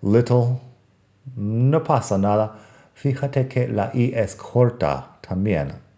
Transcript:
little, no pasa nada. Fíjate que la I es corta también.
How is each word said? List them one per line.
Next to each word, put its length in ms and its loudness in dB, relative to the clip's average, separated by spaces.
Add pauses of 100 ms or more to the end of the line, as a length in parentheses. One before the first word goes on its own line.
little, 580 2 (760)
no 480 0
pasa 340 0
nada. 420 0 (340)
Fíjate 540 -2
que 200 -2
la 260 -2
I 220 0
es 200 -2
corta 840 0
también. 500 -2 (260)